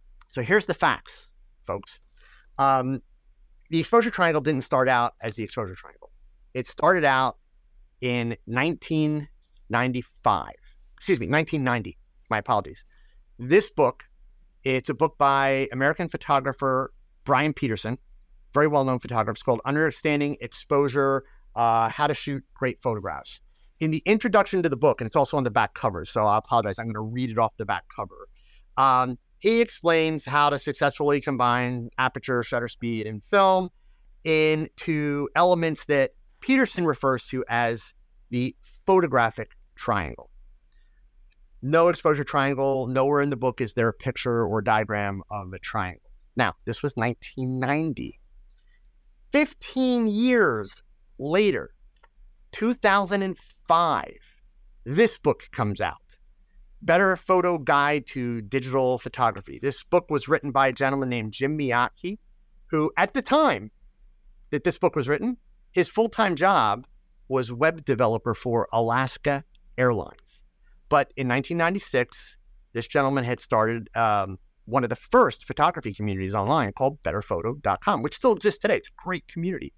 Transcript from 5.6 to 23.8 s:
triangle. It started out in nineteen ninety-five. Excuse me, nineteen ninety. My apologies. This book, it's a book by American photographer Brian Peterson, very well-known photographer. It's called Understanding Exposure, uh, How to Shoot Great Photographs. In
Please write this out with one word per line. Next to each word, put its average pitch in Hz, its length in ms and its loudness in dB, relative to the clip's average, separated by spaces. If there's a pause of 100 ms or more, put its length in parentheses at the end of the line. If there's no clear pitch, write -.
triangle. - 360 -20 (420)
It 127 140 -6
started 170 360 2
out 131 360 2 (600)
in 120 460 -2
nineteen 151 840 -2 (440)
ninety-five. 117 840 -2 (420)
Excuse 175 220 0
me, 117 60 -6
nineteen 151 380 -2
ninety. 120 340 -2 (320)
My 113 80 0
apologies. 104 480 -4 (540)
This 160 320 2
book, 131 320 0 (600)
it's 131 240 -2
a 151 60 -2
book 143 240 -2
by 139 540 2
American 147 380 -2
photographer 135 840 -2 (300)
Brian 147 300 2
Peterson, 113 440 -4 (560)
very 151 140 4
well-known 135 320 0
photographer. 117 320 -2
It's 104 100 -8
called 120 240 0
Understanding 147 720 -2
Exposure, 139 840 0 (320)
uh, 113 340 2
How 147 160 -2
to 147 80 0
Shoot 139 300 -8 (100)
Great 127 300 -4
Photographs. 95 580 -6 (380)
In 156 100 0